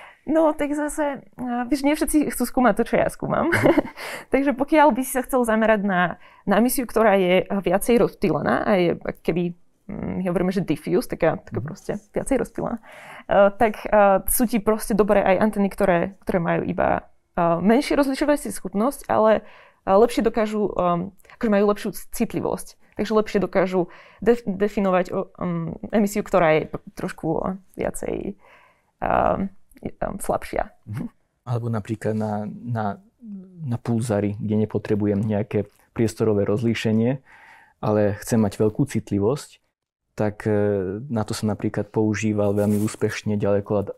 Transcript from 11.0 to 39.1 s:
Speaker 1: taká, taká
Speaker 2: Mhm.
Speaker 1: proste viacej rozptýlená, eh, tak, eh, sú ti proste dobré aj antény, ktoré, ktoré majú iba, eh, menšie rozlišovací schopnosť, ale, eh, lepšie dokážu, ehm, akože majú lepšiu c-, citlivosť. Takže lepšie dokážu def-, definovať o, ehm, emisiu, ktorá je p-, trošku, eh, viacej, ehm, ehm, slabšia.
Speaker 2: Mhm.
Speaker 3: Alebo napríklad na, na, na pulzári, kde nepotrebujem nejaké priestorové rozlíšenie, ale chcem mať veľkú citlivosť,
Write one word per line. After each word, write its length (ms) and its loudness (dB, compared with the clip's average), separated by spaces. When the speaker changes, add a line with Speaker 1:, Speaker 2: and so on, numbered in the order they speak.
Speaker 1:
taká, 320 0
taká 180 -8
Speaker 2:
Mhm. 80 -6
Speaker 1:
proste 260 -10
viacej 260 -2
rozptýlená, 400 -6
eh, 720 0
tak, 320 0
eh, 80 -6
sú 180 0
ti 140 0
proste 340 -2
dobré 280 4
aj 200 2
antény, 260 2
ktoré, 320 2
ktoré 180 -2
majú 240 0
iba, 400 0
eh, 260 0
menšie 380 2
rozlišovací 560 0
schopnosť, 560 -4
ale, 340 4
eh, 100 -4
lepšie 300 4
dokážu, 480 0
ehm, 400 0
akože 180 -2
majú 160 4
lepšiu 240 0
c-, 240 -14
citlivosť. 640 -4
Takže 180 -4
lepšie 280 2
dokážu 500 0
def-, 260 2
definovať 640 0
o, 260 -6
ehm, 400 -6
emisiu, 320 0
ktorá 320 4
je 140 4
p-, 100 -10
trošku, 340 -8
eh, 180 -4
viacej, 600 -6
ehm, 520 2
ehm, 360 -8
slabšia. 520 -4
Speaker 2:
Mhm. 220 -10
Speaker 3:
Alebo 260 -4
napríklad 460 -4
na, 180 -2
na, 380 -6
na 160 -6
pulzári, 600 -2
kde 240 -4
nepotrebujem 600 0
nejaké 460 -2
priestorové 540 0
rozlíšenie, 760 0
ale 380 0
chcem 220 -2
mať 180 0
veľkú 300 0
citlivosť, 720 -2